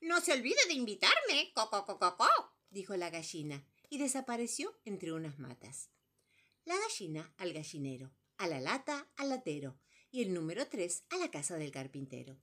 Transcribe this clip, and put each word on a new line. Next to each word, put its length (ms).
No 200
se 120
olvide 360
de 60
invitarme, 800
co, 160
co, 140
co, 140
co, 180
co, 120
dijo 260
la 140
gallina, 540
y 100
desapareció 840
entre 280
unas 260
matas. 520
La 120
gallina 600
al 160
gallinero, 600
a 80
la 140
lata 560
al 140
latero, 480
y 120
el 100
número 360
tres 420
a 60
la 140
casa 260
del 140
carpintero. 720